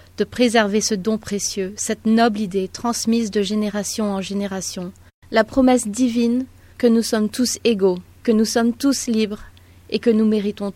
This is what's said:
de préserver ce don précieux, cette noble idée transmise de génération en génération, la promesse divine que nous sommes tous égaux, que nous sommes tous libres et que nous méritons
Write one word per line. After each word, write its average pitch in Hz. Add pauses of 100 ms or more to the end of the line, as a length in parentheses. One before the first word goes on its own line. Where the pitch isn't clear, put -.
(180)
de 208
préserver 214
ce 214
don 214
précieux, 202
cette -
noble 220
idée 190
transmise 233
de 202
génération 208
en 190
génération, 190 (400)
la 220
promesse 254
divine 240 (320)
que 247
nous 226
sommes 214
tous 240
égaux, 190 (240)
que 240
nous 220
sommes 233
tous 269
libres 220 (460)
et -
que 240
nous 220
méritons 202